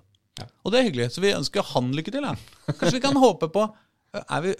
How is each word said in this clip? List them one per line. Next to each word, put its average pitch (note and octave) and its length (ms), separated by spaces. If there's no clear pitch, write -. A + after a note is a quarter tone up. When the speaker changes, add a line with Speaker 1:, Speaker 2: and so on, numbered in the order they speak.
Speaker 1:
Ja. - 100
Speaker 2:
Og F#3 120
det B3 60
er B3+ 80
hyggelig, B2 240
så F3 100
vi G3 80
ønsker F#3+ 400
han B2+ 240
lykke D#3 160
til, C#4 160
ja. F3+ 80
Kanskje B3 320
vi A#3 60
kan C#4 180
håpe F#3 300
på, G#3 160
er C#3 280
vi F#3 180